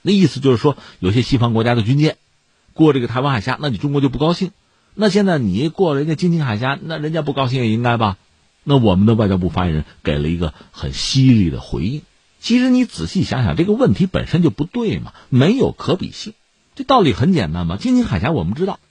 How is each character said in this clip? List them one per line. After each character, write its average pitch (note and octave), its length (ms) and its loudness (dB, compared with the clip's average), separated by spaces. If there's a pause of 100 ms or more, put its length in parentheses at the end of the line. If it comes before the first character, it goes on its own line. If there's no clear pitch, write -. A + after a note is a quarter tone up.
那 F#3+ 100 0
意 F#3+ 140 6
思 B2+ 120 -4
就 C3+ 140 4
是 A#2 40 2
说， C#3 200 0 (240)
有 F#2 100 0
些 A#2 120 2
西 C3+ 140 0
方 A#2 160 0
国 A2 120 0
家 A#2+ 100 0
的 A#2 80 0
军 B2+ 160 0
舰 D3+ 180 0 (580)
过 D#3 180 6
这 C3+ 80 -2
个 A#2 80 -2
台 A#2+ 100 -6
湾 C#3 140 0
海 A#2+ 80 -2
峡， B2+ 200 -4
那 D3 100 -4
你 G#2+ 60 -4
中 C#3+ 140 -4
国 C#3+ 100 0
就 C#3 80 4
不 B2 100 -6
高 D#3 140 2
兴。 F3 200 -6 (420)
那 G#3 140 0
现 G3 180 2
在 E3+ 120 2
你 A#2 300 0
过 D#3 300 0
人 D3+ 80 -2
家 D#3+ 80 -2
京 F3+ 160 0
津 E3 140 0
海 A2 120 -2
峡， C3 240 -4
那 D#3+ 160 -10
人 D3+ 160 -6
家 D#3+ 100 -2
不 D3 100 -4
高 C3 160 -2
兴 B2+ 160 -2
也 A2 60 0
应 A2+ 120 0
该 A#2+ 140 0
吧？ G#2+ 200 -2 (460)
那 - 140 2
我 A2 180 4
们 G2 100 4
的 A2+ 120 4
外 A2 100 2
交 F#2+ 100 0
部 F2+ 120 -2
发 F2+ 160 -2
言 E2 100 -2
人 D2+ 100 -2 (200)
给 D2+ 120 -2
了 D2 120 -2
一 E2+ 80 -2
个 E2+ 180 -4 (160)
很 C#2 220 -10
犀 C3 400 2
利 G2 180 4
的 B1 100 -6
回 - 240 -8
应。 C#3+ 180 -8 (360)
其 B3 220 0
实 B3+ 100 2
你 B3+ 140 2
仔 - 240 -8
细 F#3 160 -2
想 B2+ 180 -2
想， A#2 140 0
这 E3+ 80 2
个 G#3 80 2
问 A3+ 220 2
题 F#3 120 0
本 A#1 220 -4
身 F3 160 0
就 D3 60 2
不 C#3 120 -4
对 E3+ 380 -4
嘛， - 120 -14 (160)
没 D3 280 2
有 A#3 160 0
可 - 240 -4
比 - 160 -8
性。 - 220 -16 (420)
这 C4+ 80 -10
道 C4 160 4
理 D3 120 4
很 F#3 200 0
简 F#2 200 -2
单 F2 140 -4
嘛， E2+ 100 -4
京 B3 200 0
津 B3 80 2
海 F#2+ 160 -2
峡 B2+ 100 -2
我 A#2+ 140 -2
们 F#2+ 100 -4
知 E3 100 -4
道， G3 140 -6 (120)